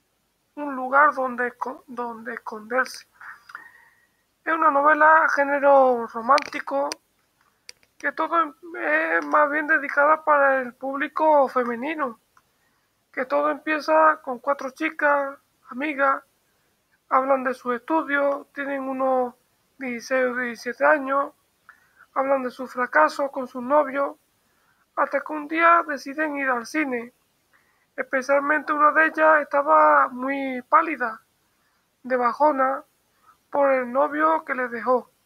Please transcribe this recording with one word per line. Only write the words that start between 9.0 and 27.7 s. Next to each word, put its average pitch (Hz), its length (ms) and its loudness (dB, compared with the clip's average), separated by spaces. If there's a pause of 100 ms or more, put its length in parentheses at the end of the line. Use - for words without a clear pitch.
más 294 220 2
bien 302 160 -4
dedicada 294 600 2
para 277 360 4
el 247 120 -10
público 285 720 2
femenino, 254 720 -4 (960)
que 269 120 -6
todo 294 240 0
empieza 311 720 2
con 247 180 -10
cuatro 277 320 -4
chicas, 285 680 -2 (300)
amigas, 269 520 -2 (840)
hablan 262 380 0
de 262 80 -2
su 247 180 -8
estudio, 285 840 -2
tienen 277 360 -8
unos 262 440 -2 (440)
dieciséis 254 480 -4
o 247 100 -4
diecisiete 247 500 -6
años, 277 460 0 (840)
hablan 269 300 -2
de 247 80 -8
su 247 160 -12
fracaso 277 640 0
con 262 160 -8
sus 254 160 -12
novios, 277 540 0 (800)
hasta 285 240 -2
que - 100 -14
un 302 160 -10
día 339 400 4
deciden 285 480 -6
ir 277 140 -2
al 233 160 -2
cine. 254 480 -6 (800)